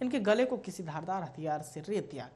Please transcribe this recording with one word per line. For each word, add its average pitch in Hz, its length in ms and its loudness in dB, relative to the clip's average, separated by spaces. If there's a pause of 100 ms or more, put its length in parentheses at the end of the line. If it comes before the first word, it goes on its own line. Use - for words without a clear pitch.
इनके 254 180 2
गले 214 260 6
को 254 120 2
किसी 190 260 -8
धारदार 170 400 -2
हथियार 151 380 -2
से 156 200 -10
रेत 190 300 -2
दिया 131 240 -8